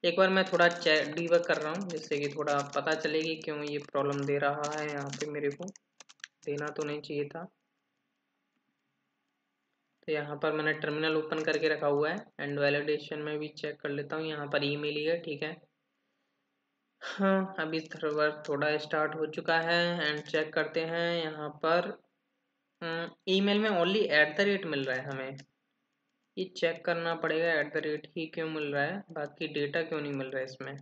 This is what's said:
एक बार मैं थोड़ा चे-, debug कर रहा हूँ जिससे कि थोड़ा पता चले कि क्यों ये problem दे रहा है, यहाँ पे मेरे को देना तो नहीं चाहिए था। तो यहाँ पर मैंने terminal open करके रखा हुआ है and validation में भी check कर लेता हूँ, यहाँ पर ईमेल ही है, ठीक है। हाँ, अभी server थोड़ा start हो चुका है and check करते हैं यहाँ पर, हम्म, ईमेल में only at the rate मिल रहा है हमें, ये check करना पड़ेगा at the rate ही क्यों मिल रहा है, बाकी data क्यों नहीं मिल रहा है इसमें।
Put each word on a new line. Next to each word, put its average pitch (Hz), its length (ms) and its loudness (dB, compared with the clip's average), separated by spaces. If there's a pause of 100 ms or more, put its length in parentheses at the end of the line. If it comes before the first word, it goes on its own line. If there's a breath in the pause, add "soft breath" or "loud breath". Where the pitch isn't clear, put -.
एक 175 140 4
बार 190 120 8
मैं 190 160 4
थोड़ा 175 220 6
चे-, 156 480 4
debug 170 300 4
कर 156 120 2
रहा 151 160 -2
हूँ 190 160 -4
जिससे 151 300 -4
कि 143 80 -2
थोड़ा 143 320 0 (160)
पता 147 200 0
चले 156 260 0
कि 160 140 -2
क्यों 151 280 -6
ये 147 140 -4 (140)
problem 143 340 0
दे 143 120 2
रहा 147 340 0
है, 151 180 -4
यहाँ 143 200 -4
पे 147 220 -4
मेरे 143 200 -2
को 143 140 -10 (800)
देना 147 240 -4
तो 151 140 -4
नहीं 147 180 -4
चाहिए 147 240 -4
था। 165 180 -10 (2750)
तो 160 40 -2
यहाँ 147 260 -2
पर 156 160 2
मैंने 156 200 2
terminal 156 440 0
open 156 260 0
करके 156 260 2
रखा 151 180 2
हुआ 143 220 4
है 185 80 -2 (240)
and 143 180 -2
validation 147 680 2
में 151 140 -4
भी 151 80 -6 (100)
check 147 240 -8
कर 151 80 -4
लेता 143 260 -4
हूँ, 160 100 -2
यहाँ 147 220 -6
पर 147 160 2
ईमेल 147 320 -2
ही 151 80 -2
है, 165 180 2
ठीक 151 220 -6
है। 160 120 -6 (1500)
हाँ, 190 580 2
अभी 160 200 -2
server 151 680 -2
थोड़ा 151 280 2
start 156 380 -2
हो 156 120 0
चुका 165 340 0
है 170 180 2 (280)
and 151 240 -2
check 156 220 0
करते 156 320 0
हैं 170 380 0
यहाँ 151 260 -6 (160)
पर, 175 240 4 (920)
हम्म, 170 280 -4 (180)
ईमेल 202 320 4
में 214 100 2
only 190 320 4 (120)
at 151 240 6
the 202 100 6
rate 196 180 0
मिल 143 180 0
रहा 131 120 -2
है 127 100 -4
हमें, 135 320 -6 (1000)
ये 190 80 -4 (120)
check 165 280 0
करना 170 300 0
पड़ेगा 160 380 2
at 147 220 0
the 151 100 0
rate 151 220 -4 (100)
ही 165 100 -4
क्यों 160 220 -6
मिल 151 240 -4
रहा 143 100 2
है, 185 280 -4
बाकी 151 420 -8
data 147 280 0
क्यों 160 200 -4
नहीं 143 120 -4
मिल 135 140 -4
रहा 135 120 -6
है 131 60 -4
इसमें। 131 360 -12